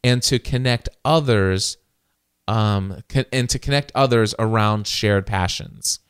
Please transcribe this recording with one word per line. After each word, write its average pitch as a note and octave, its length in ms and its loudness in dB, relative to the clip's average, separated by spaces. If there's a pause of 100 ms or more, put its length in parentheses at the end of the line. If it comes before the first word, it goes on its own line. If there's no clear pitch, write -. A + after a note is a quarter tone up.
and B2 200 2
to B2 160 0
connect B2 500 -2 (160)
others, A2+ 720 2 (720)
um, G2+ 600 0
co-, C3 240 0
and B2 180 0
to - 80 -4
connect C#3 360 -2
others A#2+ 440 2
around G#2+ 480 0
shared G2+ 400 0
passions. - 720 -4 (120)